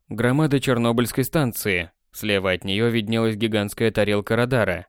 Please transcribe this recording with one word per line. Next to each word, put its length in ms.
громада 500
Чернобыльской 640
станции. 680
Слева 400
от 120
нее 260
виднелась 460
гигантская 560
тарелка 440
радара. 540